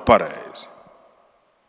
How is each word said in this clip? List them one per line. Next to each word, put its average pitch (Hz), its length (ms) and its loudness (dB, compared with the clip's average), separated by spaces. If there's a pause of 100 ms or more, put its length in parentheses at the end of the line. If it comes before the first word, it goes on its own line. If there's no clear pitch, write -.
pareizi. - 600 0 (1000)